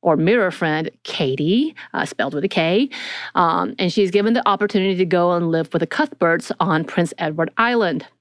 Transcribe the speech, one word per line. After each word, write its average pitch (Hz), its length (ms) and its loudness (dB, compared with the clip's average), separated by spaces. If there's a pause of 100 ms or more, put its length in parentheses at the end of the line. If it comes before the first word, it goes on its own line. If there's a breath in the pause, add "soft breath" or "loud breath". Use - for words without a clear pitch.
or 160 160 2
mirror 185 360 2
friend, 160 360 -2 (140)
Katie, 170 720 0 (180 loud breath)
uh, - 120 -4
spelled - 280 -6
with 147 120 -4
a 196 40 0
K. 190 400 2 (460 loud breath)
Um, 175 460 2
and 180 120 0
she's 190 200 2
given 202 200 2
the 226 160 2
opportunity 196 460 0
to 185 100 2
go 175 280 2
and 170 180 0
live 160 220 -2
with 160 80 0
the 160 80 -2
Cuthberts - 720 0
on 160 240 0
Prince 170 340 -2
Edward 160 400 -2
Island 226 480 0 (140)